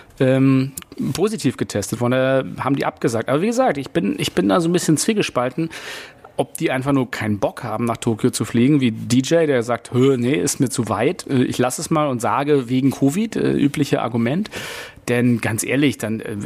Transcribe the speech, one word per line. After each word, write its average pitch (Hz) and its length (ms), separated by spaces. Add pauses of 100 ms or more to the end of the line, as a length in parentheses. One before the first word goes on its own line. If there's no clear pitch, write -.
(180)
ähm, 131 540 (400)
positiv 175 440
getestet. 107 440
Von 120 100
daher 131 340 (140)
haben 139 160
die 123 100
abgesagt. 120 440
Aber 139 120
wie 196 60
gesagt, 226 320
ich 135 140
bin, 185 260
ich - 140
bin 185 160
da 185 100
so 165 100
ein 175 40
bisschen 165 240
zwiegespalten, 165 720 (680)
ob - 220
die 165 140
einfach 131 180
nur 135 220
keinen 107 260
Bock 151 240
haben, 110 220
nach 113 120
Tokio 117 340
zu - 140
fliegen, 131 360
wie 127 100
D 110 280
J, 160 280
der 131 160
sagt, 117 300
„Hö, 131 260
nee, 120 160
ist 170 240
mir 131 100
zu 110 200
weit, 113 400
äh, 131 160
ich - 140
lass 123 200
es 165 120
mal 151 180
und 123 120
sage 127 480
wegen 131 220
covid“, 175 460
äh, 135 160
übliche 139 500
Argument. 120 480 (560)
Denn 120 340
ganz 110 220
ehrlich, 127 340
dann, 110 220
äh, - 160 (120)